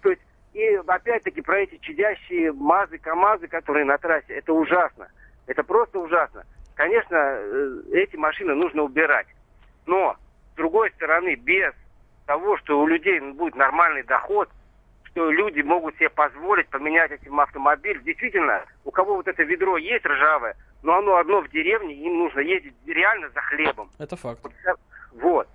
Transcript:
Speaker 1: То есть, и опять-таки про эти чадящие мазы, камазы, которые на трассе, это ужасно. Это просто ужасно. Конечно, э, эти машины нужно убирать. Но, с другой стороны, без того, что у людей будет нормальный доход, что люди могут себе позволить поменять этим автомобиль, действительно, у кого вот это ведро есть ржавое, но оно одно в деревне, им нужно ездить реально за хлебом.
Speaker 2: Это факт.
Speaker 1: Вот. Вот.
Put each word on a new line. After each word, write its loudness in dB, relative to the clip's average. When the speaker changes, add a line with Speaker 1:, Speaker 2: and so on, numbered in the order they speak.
Speaker 1:
То 4
есть, -2
и 2
опять-таки -2
про 0
эти -10
чадящие -2
мазы, 0
камазы, 0
которые -2
на 2
трассе, -2
это -2
ужасно. 2
Это -2
просто 0
ужасно. -2
Конечно, 0
э, -2
эти 0
машины -2
нужно 0
убирать. 0
Но, 0
с -20
другой 0
стороны, 0
без 0
того, 0
что 0
у 4
людей 2
будет -6
нормальный 2
доход, 0
что -2
люди 0
могут -2
себе 0
позволить 0
поменять 0
этим -8
автомобиль, 0
действительно, -2
у -8
кого 0
вот -4
это -2
ведро 0
есть -2
ржавое, 2
но 2
оно 4
одно 4
в -10
деревне, -2
им -4
нужно -2
ездить -4
реально 0
за -6
хлебом. -4
Speaker 2:
Это -12
факт. -12
Speaker 1:
Вот. -16
Вот. 2